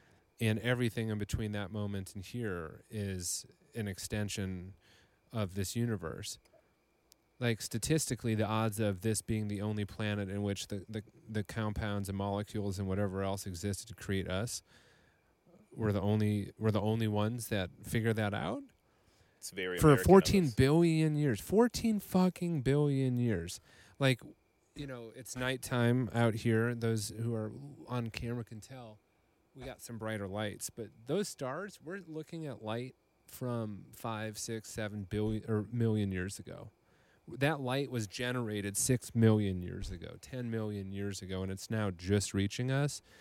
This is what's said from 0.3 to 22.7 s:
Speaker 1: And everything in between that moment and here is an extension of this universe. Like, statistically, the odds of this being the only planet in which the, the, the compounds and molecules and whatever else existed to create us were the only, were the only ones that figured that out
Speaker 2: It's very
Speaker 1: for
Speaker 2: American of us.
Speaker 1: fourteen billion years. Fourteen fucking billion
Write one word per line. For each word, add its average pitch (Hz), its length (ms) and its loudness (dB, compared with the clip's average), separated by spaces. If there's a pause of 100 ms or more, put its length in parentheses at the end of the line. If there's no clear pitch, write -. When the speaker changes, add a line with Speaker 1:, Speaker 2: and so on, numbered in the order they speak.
Speaker 1:
And 110 200 2
everything 120 480 0
in 107 100 -2
between 104 340 -4
that 101 200 -4
moment 101 420 -4
and 95 100 -10
here 95 640 -6
is 98 540 -6 (320)
an 110 120 -4
extension 95 840 -6 (580)
of 101 220 -2
this 95 220 -4
universe. 101 600 -4 (1040)
Like, 117 240 0
statistically, 123 720 -2
the 107 100 2
odds 110 360 0
of 101 220 0
this 110 200 0
being 107 260 -2
the 101 140 -4
only 107 220 -2
planet 104 440 -4
in 101 140 -4
which 101 240 -2
the, 101 220 -8
the, 110 140 -6 (280)
the 107 140 -2
compounds 104 640 -4
and 98 100 -4
molecules 101 600 -2
and 98 100 -2
whatever 95 340 0
else 98 240 -4
existed 98 420 -6
to 95 60 -14
create 95 340 -4
us 95 340 -4 (1120)
were 107 180 0
the 98 80 0
only, 104 580 2
were 110 140 2
the 104 100 2
only 110 260 2
ones 107 400 -2
that 95 220 -2 (140)
figured 113 320 0
that 104 180 0
out 139 280 -4 (760)
Speaker 2:
It's - 120 -12
very 92 280 -4
Speaker 1:
for 139 100 8
Speaker 2:
American 147 60 12
of 127 60 8
us. - 60 2
Speaker 1:
fourteen 185 500 8
billion 156 600 6
years. 147 240 2
Fourteen 220 580 2
fucking 175 640 2
billion 135 560 2